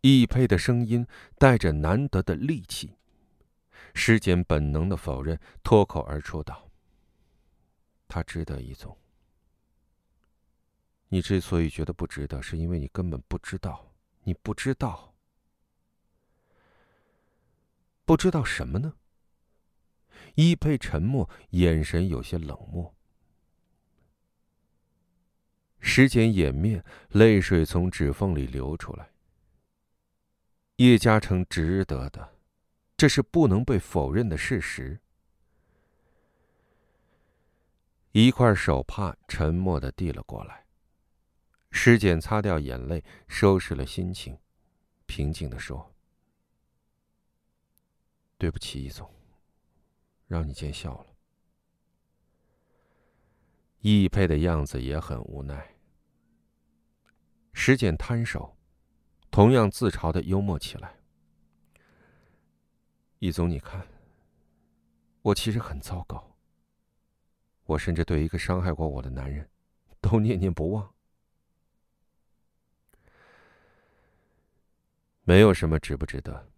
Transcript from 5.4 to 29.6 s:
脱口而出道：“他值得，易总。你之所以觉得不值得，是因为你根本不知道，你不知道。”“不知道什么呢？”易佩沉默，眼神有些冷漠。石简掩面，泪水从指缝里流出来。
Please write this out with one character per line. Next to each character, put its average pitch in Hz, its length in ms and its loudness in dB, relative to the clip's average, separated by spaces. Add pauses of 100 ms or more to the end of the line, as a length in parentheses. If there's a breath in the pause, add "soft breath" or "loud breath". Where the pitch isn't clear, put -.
脱 104 200 6
口 78 180 -6
而 73 200 -8
出 - 180 -10
道 - 300 -16 (1400)
：“他 82 160 -8
值 82 220 -8
得， 67 180 -10
易 62 100 -14
总。 - 240 -18 (2000)
你 95 120 0
之 95 200 0
所 85 200 -2
以 82 80 0
觉 78 160 -6
得 82 80 -8
不 82 140 -8
值 71 220 -10
得， 67 120 -8
是 - 160 -10
因 82 140 -4
为 87 80 -4
你 69 100 -6
根 90 220 -6
本 67 120 -8
不 - 160 -10
知 - 200 -10
道， - 340 -12 (300)
你 92 100 -6
不 104 220 -6
知 - 200 -4
道。 - 380 -8 (3000)
”“不 165 100 6
知 185 140 2
道 147 140 -2
什 - 220 -6
么 71 120 -4
呢？” 151 160 -6 (1400 loud breath)
易 165 180 6
佩 151 240 -2
沉 - 240 -4
默， 117 260 -2 (220 loud breath)
眼 85 320 2
神 87 260 -2
有 64 140 -4
些 87 160 -8
冷 76 180 -10 (140)
漠。 87 240 -10 (2750)
石 - 280 4
简 113 240 2
掩 78 220 2
面， 92 300 -2 (240 loud breath)
泪 107 320 8
水 85 240 2
从 87 260 -2
指 71 220 -2
缝 95 200 -2
里 69 140 -2
流 65 300 -8
出 - 180 -12
来。 - 160 -18 (1700)